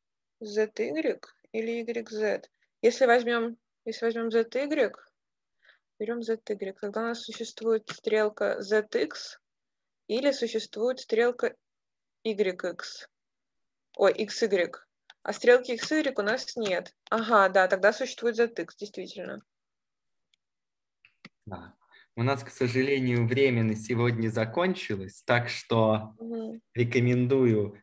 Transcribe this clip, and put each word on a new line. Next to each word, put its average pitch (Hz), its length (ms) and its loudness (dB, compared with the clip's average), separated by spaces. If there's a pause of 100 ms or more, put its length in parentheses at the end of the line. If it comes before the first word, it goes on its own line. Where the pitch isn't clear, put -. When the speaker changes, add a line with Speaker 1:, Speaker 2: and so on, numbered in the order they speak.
(420)
Speaker 1:
Z 214 360 -2
Y 277 420 -2 (320)
или 226 320 -4
Y 226 260 -6
Z. 214 380 -2 (320)
Если 233 260 4
возьмём, 233 520 2 (260)
если 226 220 -6
возьмём 233 240 -2
Z 226 140 2 (100)
Y, 285 380 0 (1080)
берём 233 220 -4
Z 226 160 -2 (100)
Y, 196 320 -6
тогда 214 200 -4
у 226 40 -4
нас 233 180 -6
существует 220 680 -4
стрелка 214 720 0
Z 214 320 0
X - 460 -4 (680)
или 269 240 2
существует 233 680 -4
стрелка 240 560 0 (680)
Y 196 320 0 (160)
X. - 360 -14 (880)
Ой, 190 180 4
X - 280 -4
Y. 190 440 -2 (360)
А 208 120 -6
стрелки 247 380 4
X - 200 -6
Y 294 260 0
у 208 40 -2
нас 220 340 -4
нет. 185 380 -4 (160)
Ага, 214 400 4
да, 185 180 4
тогда 196 240 4
существует 233 440 -4
Z 233 100 4 (120)
X, 170 180 -8
действительно. - 640 -12 (2000)
Speaker 2:
Да. 87 280 -16 (420)
У 117 60 -2
нас, 127 220 0
к - 60 -16
сожалению, 127 760 2
время 120 360 4
на 110 140 0
сегодня 113 540 0
закончилось, 113 960 -4
так 120 220 2
что 110 680 0
Speaker 1:
Мгм. 226 420 -10 (140)
Speaker 2:
рекомендую 123 1080 2